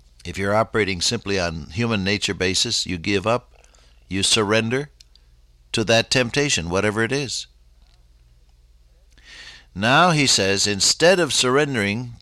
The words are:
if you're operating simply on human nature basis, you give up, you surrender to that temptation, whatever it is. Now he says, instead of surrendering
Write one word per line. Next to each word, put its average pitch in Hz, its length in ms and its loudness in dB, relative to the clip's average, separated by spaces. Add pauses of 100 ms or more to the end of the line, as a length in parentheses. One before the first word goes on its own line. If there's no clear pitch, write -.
(240)
if 85 120 -10
you're 101 180 -2
operating 107 460 0
simply 101 380 -2
on 82 340 -4
human 113 300 -2
nature 98 320 -2
basis, 92 520 -2
you 92 120 -6
give 95 300 -2
up, 123 260 -2 (540)
you 95 160 -2
surrender 113 640 0 (840)
to 113 120 0
that 113 260 2
temptation, 127 600 0
whatever 104 340 0
it 113 80 -4
is. 135 340 -6 (2250)
Now 135 340 4
he 151 160 2
says, 98 400 2
instead 156 540 2
of 143 120 0
surrendering 123 880 0